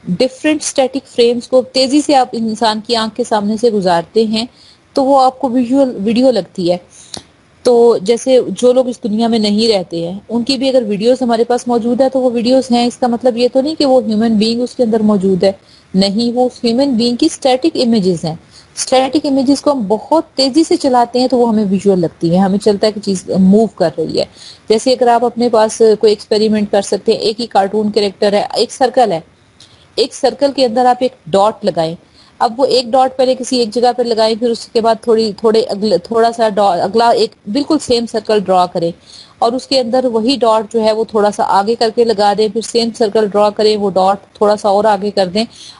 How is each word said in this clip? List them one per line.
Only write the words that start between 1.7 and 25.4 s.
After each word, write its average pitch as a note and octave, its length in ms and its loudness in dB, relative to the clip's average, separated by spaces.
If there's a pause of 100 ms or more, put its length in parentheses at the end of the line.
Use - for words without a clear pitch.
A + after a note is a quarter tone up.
से D4 140 0
आप B3+ 200 2
इंसान A3 460 -2
की A#3 140 -6
आंख A3 180 -2
के B3 120 -6
सामने G#3+ 320 -2
से A#3+ 140 0
गुजारते F#3 540 0
हैं A3 240 -2 (480)
तो C#4 60 2
वो C4+ 140 4
आपको C4 320 0
visual B3+ 400 2
video A#3 420 0
लगती F#3 380 -4
है। F3 120 0 (840)
तो A#3 340 4
जैसे A#3 500 2
जो A#3+ 240 0
लोग B3+ 160 2
इस B3 140 -10
दुनिया A3+ 260 -2
में A3+ 100 0
नहीं G#3 300 0
रहते F3+ 320 -2
हैं F3 300 -10
उनकी A#3 280 -4
भी C4+ 100 -2
अगर B3+ 160 2
videos A3 400 0
हमारे A#3 200 0
पास A#3+ 240 -2
मौजूद A#3+ 340 0
है C4 60 2
तो C4 120 0
वो B3+ 100 0
videos A#3+ 440 0
हैं, A#3+ 120 2
इसका B3 220 -2
मतलब A#3 280 0
ये B3 120 0
तो C4 120 0
नहीं D#4 160 -4
कि D#4 80 0
वो C4 160 4
human A3 380 0
being A3+ 240 0
उसके B3 200 -4
अंदर A3 200 0
मौजूद G3 420 2
है, G3 140 0 (380)
नहीं, G3+ 360 0
वो B3 140 0
उस B3 180 -8
human B3 320 0
being A#3+ 220 0
की D#4 100 2
static C4 480 0
images G#3+ 480 0
हैं। E3 160 -8 (360)
Static C4 500 0
images C4+ 340 0
को D4 100 0
हम B3 180 -2
बहुत D4 480 0
तेज़ी C4+ 280 0
से E4+ 120 0
चलाते B3 420 0
हैं B3+ 100 2
तो B3+ 80 0
वो A#3+ 100 2
हमें G#3+ 180 0
visual F#3+ 340 0
लगती E3 300 -2
है, E3+ 100 2
हमें G3 200 2
चलता G3+ 280 0
है G#3+ 60 0
कि G#3 80 -10
चीज़ F#3+ 320 -4
move G3 340 4
कर E3+ 320 -2
रही D#3 200 -4
है। - 100 -4 (420)
जैसे A3+ 240 2
अगर B3 140 2
आप A#3 160 2
अपने A#3+ 240 -2